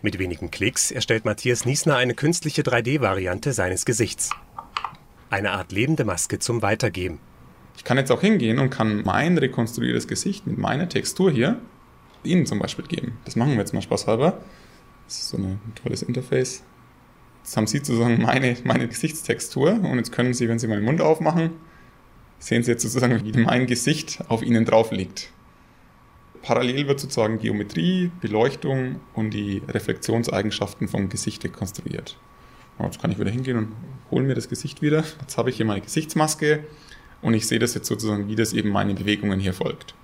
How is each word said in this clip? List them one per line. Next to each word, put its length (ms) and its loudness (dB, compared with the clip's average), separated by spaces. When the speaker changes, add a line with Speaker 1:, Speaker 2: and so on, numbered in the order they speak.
Speaker 1:
Mit 160 -2
wenigen 320 -4
Klicks 400 -2
erstellt 340 0
Matthias 400 0
Niesner 300 2
eine 200 2
künstliche 500 0
drei 180 2
D 180 0
Variante 520 0
seines 320 0
Gesichts. 460 0
Eine 220 0
Art 180 -4
lebende 340 2
Maske 360 -2
zum 200 0
Weitergeben. 600 0
Speaker 2:
Ich 80 -20
kann 140 4
jetzt 120 0
auch 100 6
hingehen 380 4
und 120 2
kann 340 0
mein 340 4
rekonstruiertes 720 0
Gesicht 400 -4
mit 100 -2
meiner 300 0
Textur 420 2
hier 300 2
Ihnen 220 4
zum 140 -2
Beispiel 260 -4
geben. 380 -4
Das 100 -12
machen 200 4
wir 40 4
jetzt 160 0
mal 80 0
spaßhalber. 580 2
Das 100 -10
ist 120 -8
so 80 -4
ein 200 -2
tolles 280 -6
Interface. 600 -2
Jetzt 140 -8
haben 100 2
Sie 120 0
sozusagen 440 2
meine, 400 2
meine 240 0
Gesichtstextur 880 -2
und 240 0
jetzt 160 -2
können 200 0
Sie, 160 0
wenn 120 0
Sie 80 -2
meinen 160 0
Mund 160 2
aufmachen, 500 4
sehen 240 0
Sie 80 2
jetzt 120 2
sozusagen, 420 2
wie 160 -2
mein 260 4
Gesicht 640 -2
auf 160 0
Ihnen 200 4
drauf 280 4
liegt. 400 -6
Parallel 440 0
wird 140 0
sozusagen 400 0
Geometrie, 800 0
Beleuchtung 800 0
und 200 -2
die 320 -2
Reflexionseigenschaften 1200 -2
vom 220 -2
Gesicht 340 -6
rekonstruiert. 760 -8
Und 60 -2
jetzt 180 -6
kann 80 0
ich 80 -4
wieder 140 0
hingehen 260 -2
und 140 -4
hole 120 2
mir 120 2
das 120 -4
Gesicht 320 -8
wieder. 220 2
Jetzt 180 -6
habe 120 2
ich 60 -8
hier 100 0
meine 140 0
Gesichtsmaske 840 0
und 140 2
ich 140 0
sehe 100 2
das 160 2
jetzt 140 -6
sozusagen, 400 0
wie 80 -2
das 160 2
eben 160 0
meine 260 2
Bewegungen 460 0
hier 140 0
folgt. 500 -6